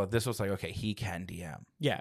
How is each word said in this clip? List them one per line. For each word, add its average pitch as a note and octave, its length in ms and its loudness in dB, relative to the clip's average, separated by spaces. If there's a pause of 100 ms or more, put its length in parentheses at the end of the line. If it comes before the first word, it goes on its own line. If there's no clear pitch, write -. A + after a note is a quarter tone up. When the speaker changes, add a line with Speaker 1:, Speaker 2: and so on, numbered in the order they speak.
Speaker 1:
this A2+ 160 4
was A#2+ 140 0
like, G2 120 2
okay, F#2 200 -2
he G#2+ 220 0
can F2+ 320 -4
D F2 180 -8
M. D#2+ 220 -8 (140)
Speaker 2:
Yeah, C3+ 220 2